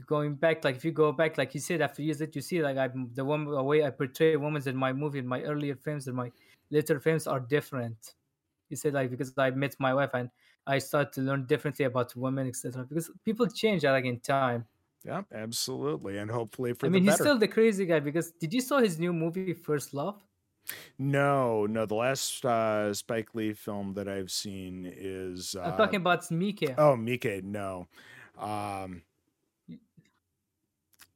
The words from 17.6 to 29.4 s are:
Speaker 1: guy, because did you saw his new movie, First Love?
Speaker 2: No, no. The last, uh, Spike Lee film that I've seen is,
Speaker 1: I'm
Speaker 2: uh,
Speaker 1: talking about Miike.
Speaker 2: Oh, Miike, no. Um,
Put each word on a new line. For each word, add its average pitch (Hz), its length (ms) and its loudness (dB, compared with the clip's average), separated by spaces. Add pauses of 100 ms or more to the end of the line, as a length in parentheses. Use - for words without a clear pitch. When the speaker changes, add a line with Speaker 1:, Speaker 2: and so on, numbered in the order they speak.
Speaker 1:
guy, 165 120 4
because 147 340 0
did 160 200 -4
you 254 80 2
saw 277 180 2
his 180 220 4
new 175 120 0
movie, 170 400 -2
First 147 420 -4
Love? 170 280 -6 (760)
Speaker 2:
No, 135 680 4
no. 110 200 0
The 104 80 -2
last, 127 500 0
uh, 110 500 2
Spike 113 400 -6
Lee 110 180 -2
film 101 420 -6
that 98 140 -4
I've 98 220 -6
seen 92 640 -8
is, 92 600 -8
Speaker 1:
I'm 95 160 -4
Speaker 2:
uh, - 40 -4
Speaker 1:
talking 208 200 2
about 175 320 2
Miike. 165 500 -2
Speaker 2:
Oh, 151 160 8
Miike, 113 480 -2
no. 98 460 -6 (500)
Um, 98 640 -6 (640)